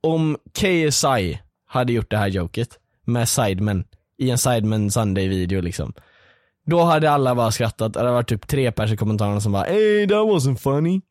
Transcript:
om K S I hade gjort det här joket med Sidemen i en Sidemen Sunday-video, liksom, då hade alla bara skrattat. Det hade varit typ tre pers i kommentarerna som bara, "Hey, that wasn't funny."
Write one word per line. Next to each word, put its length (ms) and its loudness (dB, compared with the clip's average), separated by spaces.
om 360 0
K 60 2
S 360 2
I 200 -4
hade 260 -2
gjort 180 -2
det 60 0
här 100 0
joket 420 -4
med 240 0
Sidemen 540 0
i 140 0
en 60 0
Sidemen 540 0
Sunday-video, 720 -2
liksom, 320 -6
då 160 2
hade 300 4
alla 240 2
bara 160 2
skrattat. 420 -2
Det 60 -4
hade 120 2
varit 180 0
typ 180 -4
tre 240 0
pers 200 -2
i 60 -2
kommentarerna 440 0
som 100 0
bara, 120 0
"Hey, 440 2
that 100 2
wasn't 400 2
funny." 540 0